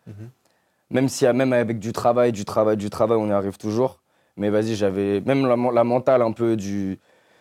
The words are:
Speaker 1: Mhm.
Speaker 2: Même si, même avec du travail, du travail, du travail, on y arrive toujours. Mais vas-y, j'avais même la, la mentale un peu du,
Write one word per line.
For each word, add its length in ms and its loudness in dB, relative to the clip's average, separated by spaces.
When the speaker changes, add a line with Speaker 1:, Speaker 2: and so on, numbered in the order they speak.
Speaker 1:
Mhm. 240 -18
Speaker 2:
Même 180 2
si, 180 -2
même 260 2
avec 260 0
du 140 -6
travail, 400 2
du 120 -8
travail, 320 2
du 140 -4
travail, 280 0
on 100 -2
y 40 0
arrive 240 -2
toujours. 440 -4
Mais 140 -2
vas-y, 240 0
j'avais 460 0
même 260 0
la, 100 2
la 280 2
mentale 380 2
un 100 0
peu 240 0
du, 420 -6